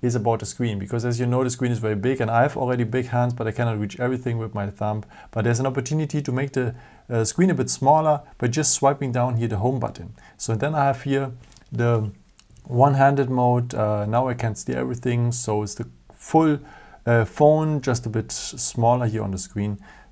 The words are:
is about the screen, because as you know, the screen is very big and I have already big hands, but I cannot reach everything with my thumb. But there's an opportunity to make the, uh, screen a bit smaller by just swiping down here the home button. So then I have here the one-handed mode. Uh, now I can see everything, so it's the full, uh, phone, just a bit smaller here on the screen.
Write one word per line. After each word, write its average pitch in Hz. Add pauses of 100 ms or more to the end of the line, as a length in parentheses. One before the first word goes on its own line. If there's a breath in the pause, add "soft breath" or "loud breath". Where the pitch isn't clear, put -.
is 123
about 113
the 110
screen, 110
because 110
as 120
you 123
know, 123
the 127
screen 123
is 110
very 107
big 127
and 113
I 117
have 143
already 123
big 123
hands, 123
but 120
I 110
cannot 117
reach 101
everything 123
with 110
my 107
thumb. 107 (280 loud breath)
But 110
there's 120
an 131
opportunity 147
to 139
make 135
the, 123 (360 loud breath)
uh, 117
screen 185
a -
bit -
smaller 151 (160 loud breath)
by 123
just 143
swiping 139
down 123
here 113
the 107
home 123
button. - (240 loud breath)
So -
then 143
I 143
have 135
here 135 (360 loud breath)
the 113 (520)
one-handed 139
mode. 123
Uh, 104
now 123
I 120
can 120
see -
everything, 123
so 107
it's 107
the 120 (240)
full, 156 (460 loud breath)
uh, 117
phone, 151
just 123
a 113
bit 110
smaller 120
here 107
on 101
the 95
screen. 101 (320 loud breath)